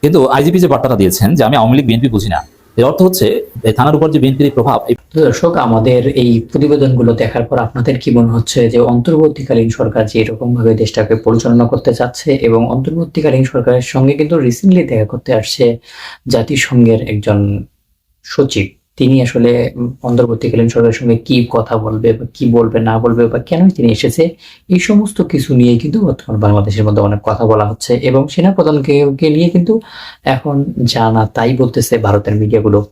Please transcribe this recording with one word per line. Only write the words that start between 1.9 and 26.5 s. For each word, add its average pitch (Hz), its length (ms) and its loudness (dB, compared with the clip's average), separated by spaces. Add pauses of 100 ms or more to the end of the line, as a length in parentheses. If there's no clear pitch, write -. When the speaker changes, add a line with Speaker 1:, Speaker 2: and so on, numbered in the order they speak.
Speaker 1:
বুঝি 101 200 0
না, 76 40 -2 (380)
এর 117 120 4
অর্থ - 180 -4
হচ্ছে 185 180 0 (420)
এই 107 100 0
থানার 143 200 2
উপর 160 160 2
যে 151 100 2
বিএনপির 135 260 0
এই - 80 -8
প্রভাব, 120 220 0 (100)
এই 120 60 0 (180)
Speaker 2:
তো 151 140 0
দর্শক, 165 240 0 (140)
আমাদের 120 360 2 (220)
এই 120 80 2 (200)
প্রতিবেদনগুলো 135 600 2 (100)
দেখার 113 280 -2
পর 131 160 -2
আপনাদের 127 360 -2
কি - 160 -4
মনে 117 180 2
হচ্ছে 117 240 -2 (140)
যে 120 60 2 (140)
অন্তর্বর্তীকালীন 135 840 0
সরকার 110 340 -2
যে - 120 -6
এরকম 110 240 -6 (100)
ভাবে 113 140 2 (100)
দেশটাকে 110 320 -2 (120)
পরিচালনা 117 460 2
করতে 131 280 0
চাচ্ছে 127 300 -4 (180)
এবং 113 140 2 (120)
অন্তর্বর্তীকালীন 143 760 -2
সরকারের 123 420 0
সঙ্গে 135 260 2
কিন্তু 156 160 0 (100)
রিসেন্টলি 180 460 2
দেখা 107 200 0
করতে 123 280 -6
আসছে - 260 -2 (680)
জাতিসংঘের 120 680 0 (120)
একজন 104 260 -2 (880)
সচিব, 117 420 -2 (320)
তিনি 131 160 2 (100)
আসলে, 120 260 0 (280)
উম, 123 100 -4 (180)
অন্তর্বর্তীকালীন 117 680 0
সরকারের 117 260 2
সঙ্গে 117 180 0 (100)
কি 127 100 0 (180)
কথা 113 200 -2 (100)
বলবে 110 320 -2
বা - 80 -12 (100)
কি - 80 -6 (140)
বলবে 113 200 0 (100)
না 113 160 0
বলবে 120 200 2 (100)
বা 123 60 -2 (100)
কেন 170 120 0 (140)
তিনি 120 220 0
এসেছে, 120 260 0 (500)
এই 180 140 2
সমস্ত 208 300 0 (140)
কিছু 135 180 -4 (100)
নিয়ে 120 220 4
কিন্তু 151 160 -4 (100)
বর্তমান 127 280 -6 (100)
বাংলাদেশের 104 420 0